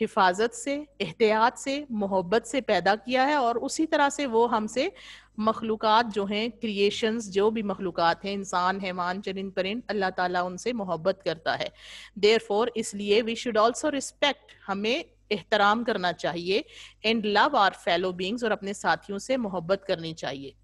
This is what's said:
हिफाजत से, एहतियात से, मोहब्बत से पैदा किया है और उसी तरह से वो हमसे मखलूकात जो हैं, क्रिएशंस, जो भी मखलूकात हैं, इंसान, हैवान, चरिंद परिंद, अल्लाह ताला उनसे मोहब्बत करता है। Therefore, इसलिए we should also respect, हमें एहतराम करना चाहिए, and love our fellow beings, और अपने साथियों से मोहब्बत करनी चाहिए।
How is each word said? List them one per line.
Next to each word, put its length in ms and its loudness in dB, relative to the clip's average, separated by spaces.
हिफाजत 500 2
से, 360 -6
एहतियात 560 2
से, 340 -6
मोहब्बत 540 0
से 160 -2
पैदा 340 2
किया 280 0
है 120 2
और 220 2
उसी 280 -2
तरह 240 2
से 160 -4
वो 220 4
हमसे 440 -2
मखलूकात 640 2
जो 200 -2
हैं, 260 -2
क्रिएशंस, 760 0
जो 220 2
भी 120 -2
मखलूकात 640 0
हैं, 80 -4
इंसान, 460 -2
हैवान, 420 -4
चरिंद 300 -6
परिंद, 380 -4
अल्लाह 200 -2
ताला 340 0
उनसे 300 -6
मोहब्बत 520 -2
करता 300 -2
है। 180 -6
Therefore, 580 2
इसलिए 460 0
we 120 -4
should 220 -4
also 340 2
respect, 760 -4
हमें 380 -2
एहतराम 520 4
करना 280 0
चाहिए, 540 -2
and 200 2
love 280 4
our 220 4
fellow 380 0
beings, 300 -4
और 80 0
अपने 220 -4
साथियों 440 -2
से 200 -2
मोहब्बत 500 -2
करनी 260 -4
चाहिए। 500 -8